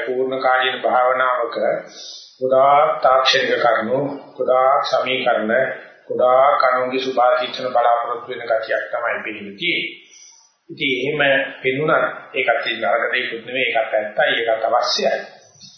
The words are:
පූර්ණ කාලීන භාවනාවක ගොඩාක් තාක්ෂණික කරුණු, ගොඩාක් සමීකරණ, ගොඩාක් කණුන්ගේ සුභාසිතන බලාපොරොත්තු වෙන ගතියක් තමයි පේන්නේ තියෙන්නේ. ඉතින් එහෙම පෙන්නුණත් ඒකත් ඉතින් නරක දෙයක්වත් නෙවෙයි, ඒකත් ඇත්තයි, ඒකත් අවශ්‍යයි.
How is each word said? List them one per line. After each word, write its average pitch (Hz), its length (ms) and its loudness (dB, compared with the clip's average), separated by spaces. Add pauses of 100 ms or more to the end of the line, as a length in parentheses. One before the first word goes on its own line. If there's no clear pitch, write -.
පූර්ණ 127 420 -4
කාලීන 127 360 0
භාවනාවක 127 760 0 (760)
ගොඩාක් 135 540 4 (100)
තාක්ෂණික 131 580 4
කරුණු, 113 420 2 (320)
ගොඩාක් 127 540 2
සමීකරණ, 123 680 0 (500)
ගොඩාක් 127 540 4
කණුන්ගේ 127 440 0
සුභාසිතන 127 680 0
බලාපොරොත්තු 120 600 0
වෙන 117 140 -10
ගතියක් 113 440 -2
තමයි 117 320 -4
පේන්නේ 104 380 -12
තියෙන්නේ. 160 380 -6 (760)
ඉතින් 139 220 -4
එහෙම 143 280 -4 (360)
පෙන්නුණත් 131 500 0 (240)
ඒකත් 117 280 0
ඉතින් 117 220 -6
නරක 113 260 0
දෙයක්වත් 117 360 -4
නෙවෙයි, 123 240 -4
ඒකත් 113 260 -2
ඇත්තයි, - 440 0
ඒකත් 113 300 -2
අවශ්‍යයි. - 460 0 (640)